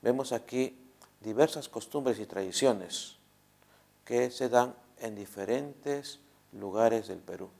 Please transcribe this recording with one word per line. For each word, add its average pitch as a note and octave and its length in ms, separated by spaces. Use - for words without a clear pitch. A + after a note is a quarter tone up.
Vemos B2+ 300
aquí B2+ 440
diversas C3+ 480
costumbres B2+ 500
y G#2 80
tradiciones F#2+ 920
que B2 280
se B2+ 160
dan B2 260
en A2 160
diferentes C3+ 1040
lugares G#2 560
del F#2+ 140
Perú. F2+ 400